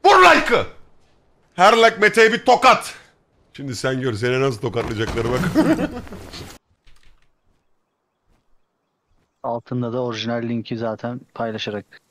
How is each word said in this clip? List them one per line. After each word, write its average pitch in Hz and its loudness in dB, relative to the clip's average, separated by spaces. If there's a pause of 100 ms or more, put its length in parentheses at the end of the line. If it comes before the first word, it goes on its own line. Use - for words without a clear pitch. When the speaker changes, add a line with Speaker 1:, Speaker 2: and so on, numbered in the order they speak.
Speaker 1:
Vur 370 8
like'ı! 247 4 (880)
Her 202 6
like 226 4
Mete'ye 214 4
bir 233 -4
tokat! 240 2 (540)
Şimdi 135 -10
sen 131 -4
gör 127 -2
seni 123 -2
nasıl 135 -2
tokatlayacakları 113 -4
bak. 127 -2
<laughs> 214 0 (3500)
Speaker 2:
Altında 120 -6
da 127 -4
orijinal 117 -6
linki 117 -6
zaten 117 -8 (140)
paylaşarak 110 -8 (100)